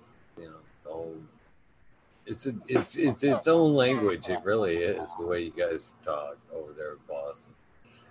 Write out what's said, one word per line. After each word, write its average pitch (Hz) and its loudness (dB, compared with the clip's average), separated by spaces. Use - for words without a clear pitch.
you 85 -16
know, 80 -20
the 76 -12
whole, 82 -10
it's 113 -6
a, 127 -4
it's, - 0
it's 143 0
its 139 2
own 160 6
language. 113 4
It 92 -2
really 98 2
is, 90 -2
the 85 -6
way 87 0
you 80 -8
guys 82 -2
talk 73 -6
over 76 -10
there 76 -10
in 71 -16
Boston. 71 -10